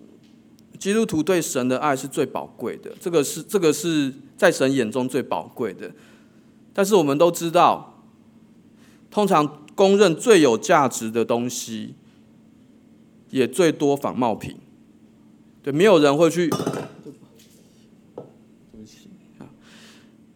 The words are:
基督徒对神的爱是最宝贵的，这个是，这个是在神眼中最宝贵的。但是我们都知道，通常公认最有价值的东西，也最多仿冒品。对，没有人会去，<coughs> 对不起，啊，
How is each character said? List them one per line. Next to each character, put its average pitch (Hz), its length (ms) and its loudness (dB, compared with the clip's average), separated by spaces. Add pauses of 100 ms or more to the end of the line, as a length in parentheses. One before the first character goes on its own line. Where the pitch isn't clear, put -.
(800)
基 196 140 -4
督 226 120 0
徒 160 160 -4
对 175 200 0
神 127 260 -4
的 127 120 0
爱 147 140 0
是 139 140 -6
最 135 180 -4
宝 78 200 -8 (100)
贵 95 220 -10
的， - 240 -18
这 185 100 -8
个 165 100 2
是， 139 200 -6
这 202 180 -4
个 160 140 2
是 151 400 -2 (240)
在 185 140 2
神 139 200 0
眼 123 200 -2
中 127 180 -4
最 - 140 -4
宝 90 320 -8
贵 107 180 -6
的。 90 180 -16 (800)
但 196 140 -2
是 196 80 0
我 196 80 4
们 143 160 0
都 170 140 4
知 170 180 -6
道， 151 540 0 (1040)
通 - 180 0
常 151 360 0 (100)
公 196 240 4
认 190 180 4
最 202 240 4
有 131 160 4
价 147 320 2
值 113 220 -8
的 113 160 -2
东 120 240 -2
西， 113 460 -12 (1400)
也 131 160 0
最 160 240 0
多 143 260 0
仿 104 200 -6
冒 117 180 -2
品。 - 200 -12 (1080)
对， 139 100 -6
没 156 100 0
有 202 140 6
人 143 180 4
会 165 140 4
去， 170 200 -2
<coughs> - 40 -4
对 - 40 -2 (2250)
不 110 140 -20
起， - 240 -20 (300)
啊， - 100 -20 (880)